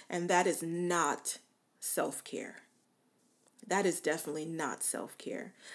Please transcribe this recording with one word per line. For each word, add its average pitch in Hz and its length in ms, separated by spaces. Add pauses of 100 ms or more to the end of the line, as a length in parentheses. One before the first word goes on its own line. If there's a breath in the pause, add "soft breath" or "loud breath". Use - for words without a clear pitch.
And 175 200
that 180 180
is 175 160
not 170 760 (400)
self-care. - 800 (1120)
That 190 200
is 170 140
definitely 156 460
not 156 360
self-care. - 720 (220 loud breath)